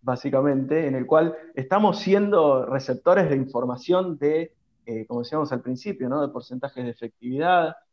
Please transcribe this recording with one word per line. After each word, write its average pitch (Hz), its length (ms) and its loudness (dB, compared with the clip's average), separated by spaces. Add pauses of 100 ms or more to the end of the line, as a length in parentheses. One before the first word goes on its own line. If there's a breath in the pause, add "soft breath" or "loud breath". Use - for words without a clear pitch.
básicamente, 135 840 0
en 135 80 -2
el 127 100 -4
cual 160 300 4 (200)
estamos 185 440 2
siendo 185 640 4
receptores 135 640 2
de 143 60 2
información 135 800 -2
de, 156 360 0 (320)
eh, 113 220 -8
como 120 140 -6
decíamos 147 300 -4
al 123 100 -6
principio, 127 480 -8
¿no? 143 120 -2
De 143 120 -4
porcentajes 127 500 -10
de 123 60 -6
efectividad 156 880 -2 (160)